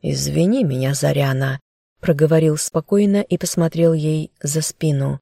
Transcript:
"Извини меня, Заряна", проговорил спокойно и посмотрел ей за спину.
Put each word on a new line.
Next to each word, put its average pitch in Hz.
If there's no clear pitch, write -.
"Извини 160
меня, 135
Заряна", 135
проговорил 156
спокойно 202
и 202
посмотрел 165
ей 156
за 151
спину. 139